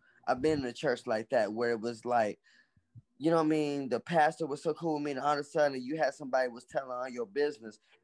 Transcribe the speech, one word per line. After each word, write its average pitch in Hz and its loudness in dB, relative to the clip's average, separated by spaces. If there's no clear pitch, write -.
I've 127 0
been 151 2
in 131 -2
a 120 -4
church 123 0
like 113 -2
that 107 4
where 120 0
it 113 0
was 117 -6
like, 117 2
you 156 2
know 165 6
what 160 4
I 156 4
mean? 143 0
The 113 0
pastor 160 2
was 147 -6
so 160 0
cool 165 -4
with 147 -4
me, 147 -4
and 131 -4
all 147 2
of 143 0
a 147 -6
sudden 143 0
you 139 -6
had 139 0
somebody 131 0
was 120 -12
telling 135 -6
all 127 -6
your 120 -6
business, 113 -4